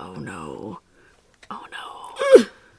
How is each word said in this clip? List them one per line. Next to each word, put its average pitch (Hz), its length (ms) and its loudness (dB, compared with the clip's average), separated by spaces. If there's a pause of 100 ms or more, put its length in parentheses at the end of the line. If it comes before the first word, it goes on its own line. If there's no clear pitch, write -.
Oh, 92 120 -16
no. 82 640 -12 (720)
Oh, - 200 -14
no. - 760 4 (340)